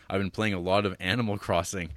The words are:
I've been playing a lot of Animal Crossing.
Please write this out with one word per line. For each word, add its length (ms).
I've 120
been 100
playing 220
a 60
lot 260
of 140
Animal 380
Crossing. 600